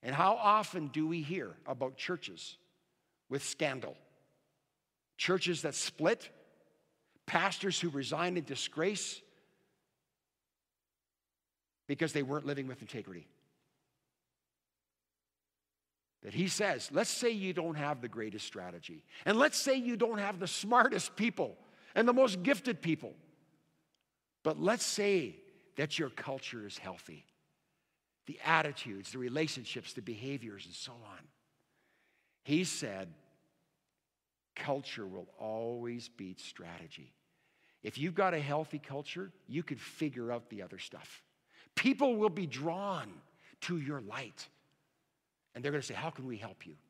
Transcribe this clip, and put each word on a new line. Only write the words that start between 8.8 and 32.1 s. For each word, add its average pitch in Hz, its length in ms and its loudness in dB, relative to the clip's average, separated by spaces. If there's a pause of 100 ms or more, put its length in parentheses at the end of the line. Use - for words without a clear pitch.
because 143 240 2
they 147 120 2
weren't 147 220 -2
living 139 220 -2
with 123 140 -8
integrity. 95 460 -10 (3000)
That 101 100 -10
he 180 160 2
says, - 420 2
let's 190 180 4
say - 200 2
you 196 240 0
don't 165 220 0
have 147 260 -2
the 123 80 -6
greatest 107 360 -6
strategy, 87 580 -10 (220)
and 214 140 6
let's 294 180 6
say 269 180 4
you 240 200 0
don't 220 240 2
have 202 200 -2
the 180 80 -4
smartest 233 680 6
people 190 420 2 (380)
and 226 120 8
the 247 60 8
most 226 300 6
gifted 220 380 2
people, 151 340 0 (1300)
but 151 160 2
let's 190 260 4
say 185 500 2 (400)
that 147 240 -2
your 143 100 0
culture 123 560 -6
is 98 120 -10
healthy. 90 480 -12 (1000)
The 147 180 -10
attitudes, 143 680 0
the - 60 -8
relationships, 127 760 -4
the 123 80 -8
behaviors, 110 640 -8
and 87 100 -16
so - 160 -10
on. 117 360 -18 (1160)